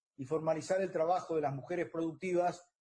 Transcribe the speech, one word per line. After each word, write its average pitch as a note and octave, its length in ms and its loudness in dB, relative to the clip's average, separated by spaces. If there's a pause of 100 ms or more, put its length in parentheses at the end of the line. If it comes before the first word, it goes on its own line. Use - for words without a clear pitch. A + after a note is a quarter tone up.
(180)
y C3+ 80 -8
formalizar D#3+ 560 0
el F#3 100 0
trabajo E3+ 440 2
de D#3 60 4
las C#3 120 0
mujeres E3 380 -2
productivas, E3+ 720 0 (180)